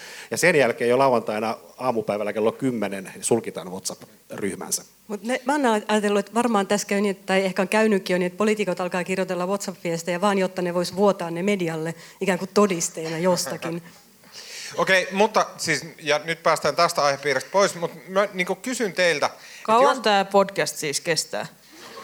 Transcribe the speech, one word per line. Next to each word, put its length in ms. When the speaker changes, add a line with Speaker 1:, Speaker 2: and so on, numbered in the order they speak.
Speaker 1:
Ja 60
sen 200
jälkeen 340
jo 80
lauantaina 580
aamupäivällä 540
kello 200
kymmenen 680
sulkitaan 500
WhatsApp-ryhmänsä. 1120
Speaker 2:
Mut 140
ne, 220
mä 80
oon 360
ajatellut, 320
että 140
varmaan 320
tässä 220
käy 120
niin, 160
tai 180
ehkä 180
on 60
käynytkin 460
jo 40
niin, 80
että 100
poliitikot 440
alkaa 240
kirjoitella 420
WhatsApp-viestejä 760
vaan, 180
jotta 240
ne 120
vois 220
vuotaa 340
ne 120
medialle 520
ikään 180
kuin 160
todisteena 640
jostakin. 640
Speaker 3:
<laughs> 960
Okei, 340
mutta 360
siis, 300
ja 220
nyt 180
päästään 340
tästä 280
aihepiiristä 480
pois, 220
mut 160
mä 260
niinku 200
kysyn 380
teiltä, 340
että 120
Speaker 4:
Kauan 340
Speaker 3:
jos 60
Speaker 4:
tää 220
podcast 520
siis 240
kestää? 460